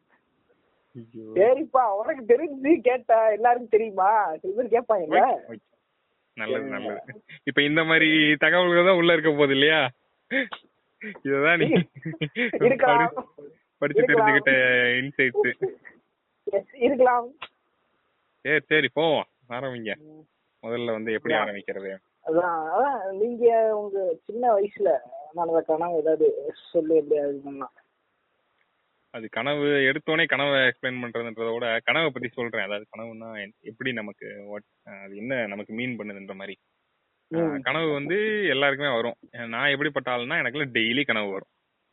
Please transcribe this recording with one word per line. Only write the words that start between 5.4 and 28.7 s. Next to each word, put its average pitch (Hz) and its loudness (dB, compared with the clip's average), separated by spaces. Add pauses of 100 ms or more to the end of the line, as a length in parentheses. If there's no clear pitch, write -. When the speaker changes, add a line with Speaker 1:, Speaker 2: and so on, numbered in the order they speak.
Speaker 1:
ஓகே. 113 -16 (680)
நல்லது, 113 -6
Speaker 2:
சரி. - -10
Speaker 1:
நல்லது. - -10 (200)
இப்ப 143 0
இந்த 151 2
மாதிரி 156 4
தகவல்கள் 175 4
தான் 190 6
உள்ள 170 4
இருக்க 160 2
போகுது 143 4
இல்லையா? 143 4 (1300)
இதுதான் 143 2
நீ 165 2 (880)
Speaker 2:
இருக்கலாம். 240 4
Speaker 1:
படி-, - -14 (260)
படிச்சு 147 2
Speaker 2:
இருக்கலாம். 226 4
Speaker 1:
தெரிஞ்சுக்கிட்ட 139 4 (400)
இன்சைட்ஸ். 135 -2 (720)
Speaker 2:
எஸ், 196 -6
இருக்கலாம். 247 2 (1120)
Speaker 1:
சரி, 143 0
சரி, 151 2
போவோம், 147 0 (220)
ஆரம்பிங்க. 120 -8
Speaker 2:
ம். 151 -20
Speaker 1:
முதல்ல 120 -4
வந்து 110 -4
எப்படி 107 -2
Speaker 2:
அதான். 107 2
Speaker 1:
ஆரம்பிக்கிறது? 98 -6 (280)
Speaker 2:
அதான், 165 -2
அதான், 208 -2
நீங்க 226 2
உங்க 196 -4 (100)
சின்ன 233 0
வயசுல 202 0 (360)
நடந்த 165 0
கனவு 165 -2
ஏதாவது 151 0 (180)
சொல்லி 160 0
எப்படியாவது 143 0
பண்ணலாம். 139 -14 (1400)